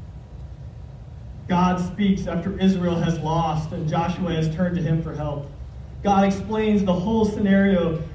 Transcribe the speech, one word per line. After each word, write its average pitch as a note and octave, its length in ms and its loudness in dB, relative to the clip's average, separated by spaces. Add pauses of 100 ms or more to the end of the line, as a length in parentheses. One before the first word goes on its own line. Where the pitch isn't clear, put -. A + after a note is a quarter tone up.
(1500)
God F3+ 320 4
speaks F#3 480 0
after F3 320 -4
Israel F3 360 4
has E3 240 0
lost E3 520 0
and E3+ 160 -4
Joshua F3 460 -2
has D#3 200 0
turned F3 220 0
to D#3 60 0
him D#3+ 200 2
for D3+ 140 -6
help. C#3+ 340 -6 (540)
God G3 220 6
explains G3+ 580 2
the F3+ 100 2
whole G#3+ 300 2
scenario G3 800 4 (140)